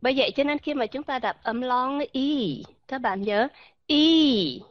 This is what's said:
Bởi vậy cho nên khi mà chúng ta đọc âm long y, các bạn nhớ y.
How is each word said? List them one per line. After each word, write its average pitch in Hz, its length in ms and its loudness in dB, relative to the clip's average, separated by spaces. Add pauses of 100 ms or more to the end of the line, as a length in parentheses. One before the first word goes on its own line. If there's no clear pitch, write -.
Bởi 262 160 2
vậy 262 200 2
cho 277 80 2
nên 294 140 0
khi 294 160 -6
mà 254 120 -2
chúng 262 160 -8
ta 277 160 -6
đọc 226 240 -4
âm 233 180 -4
long 254 400 -2 (120)
y, 262 500 -2 (260)
các 262 100 -8
bạn 202 240 -4
nhớ 208 260 0 (380)
y. 294 720 4 (100)